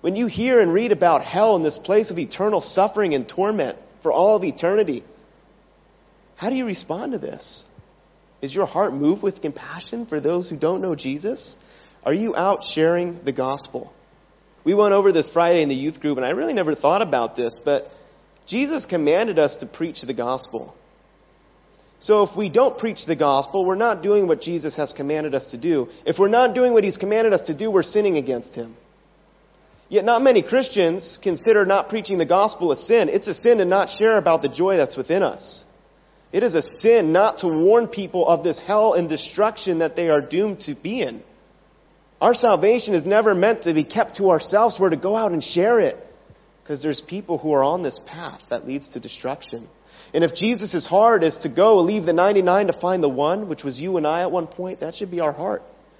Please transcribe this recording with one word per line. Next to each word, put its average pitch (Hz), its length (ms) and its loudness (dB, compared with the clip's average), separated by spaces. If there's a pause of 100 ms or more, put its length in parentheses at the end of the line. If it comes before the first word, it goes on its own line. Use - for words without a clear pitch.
When 175 120 -2
you 233 120 -2
hear 240 340 2
and 175 120 4
read 214 200 2
about 160 300 4
hell 208 340 2
and 160 80 0
this 147 140 -2
place 214 320 0
of 170 80 -6
eternal 190 420 -2
suffering 202 540 0
and 127 120 -2
torment 190 500 -4 (240)
for 160 120 0
all 202 240 4
of 190 80 -2
eternity, 170 580 -2 (1300)
how 202 140 -6
do 269 60 -2
you 254 100 -4
respond 202 460 -8
to 208 60 -8
this? - 460 -14 (760)
Is 135 140 -10
your 185 120 0
heart 170 280 -2
moved 151 300 0
with 190 180 -4
compassion 175 640 -10
for 151 140 -6
those 175 280 -2
who 160 80 -8
don't 175 240 -2
know 185 140 -4
Jesus? 151 640 -8 (460)
Are 147 100 0
you 214 220 -2
out 190 340 0
sharing 170 540 0
the 139 80 -2
gospel? 131 600 -6 (680)
We 170 120 2
went 202 200 4
over 196 160 6
this 165 180 2
Friday 170 340 4
in 147 60 0
the 135 60 -2
youth 143 260 -6
group, 147 180 -2
and 127 60 -2
I 127 60 -2
really 151 220 -2
never 160 240 0
thought 180 260 2
about 127 320 -2
this, 120 200 -4 (100)
but 143 260 -2 (560)
Jesus 277 400 -4
commanded 170 540 0
us 143 160 0
to 131 100 -14
preach - 360 -10
the 123 100 -2
gospel. 120 600 -6 (1300)
So 208 240 4
if - 140 -2
we 208 120 -2
don't 254 300 2
preach 220 260 -6
the 160 120 -2
gospel, 143 480 0
we're 185 100 0
not 208 260 0
doing 202 280 2
what 156 120 0
Jesus 160 360 -6
has 147 160 -6
commanded 147 420 -4
us 131 140 -4
to 123 80 -14
do. 139 320 -2 (160)
If - 160 -2
we're 202 80 6
not 240 260 4
doing 247 180 4
what 220 120 6
he's 147 140 -4
commanded 214 340 2
us 180 100 2
to 160 120 -6
do, 208 180 -4
we're 190 100 4
sinning 202 340 0
against 123 380 -4
him. 117 220 -12 (1120)
Yet 185 160 0
not 233 180 2
many 247 200 6
Christians 190 800 -2
consider 202 460 2
not 196 220 2
preaching 196 300 -4
the 160 60 0
gospel 180 460 2
a 131 60 2
sin. 220 320 2
It's - 180 -2
a 190 80 -4
sin 233 240 4
to 190 60 2
not 185 240 2
share 220 280 2
about 165 260 2
the 143 60 -2
joy 180 280 0
that's 139 200 0
within 170 280 0
us. - 400 -8 (640)
It 196 120 0
is 208 120 0
a 160 60 2
sin 180 500 2
not 190 280 2
to 185 100 -4
warn 190 400 4
people 180 400 -2
of 165 160 2
this 165 140 -2
hell 214 340 2
and 170 160 0
destruction 185 720 -4
that 160 180 -2
they 170 140 0
are 147 100 4
doomed 190 400 -4
to 147 140 -10
be 220 260 -8
in. 117 220 -6 (1000)
Our 226 140 4
salvation 214 580 2
is 160 140 0
never 208 280 2
meant 208 280 2
to 170 100 -2
be 156 100 0
kept - 340 -4
to 196 140 2
ourselves. 208 480 2
We're 185 120 2
to 160 60 0
go 190 200 -2
out 214 160 -2
and 156 100 -2
share 220 380 2
it, - 260 -2 (580)
'cause 139 180 -8
there's 147 180 -4
people 180 380 -8
who 151 160 -2
are 135 80 4
on 165 200 0
this 139 160 -6
path - 520 -16
that - 160 -8
leads 135 220 -10
to 123 120 -14
destruction. 120 680 -12 (440)
And 160 100 2
if 165 120 0
Jesus' 196 500 -4
heart 208 400 4
is 151 140 0
to 160 100 -8
go 190 300 4
leave 185 260 0
the 170 80 0
ninety-nine 190 540 4
to - 80 0
find 180 280 -2
the 147 60 2
one, 160 400 -2
which 151 160 -10
was 131 160 -8
you 185 160 -4
and 151 100 0
I 160 140 0
at 180 100 -2
one 165 180 -4
point, 185 320 -10
that 165 140 -10
should 196 160 -10
be 175 100 -6
our 151 120 -2
heart, 180 300 -6 (380)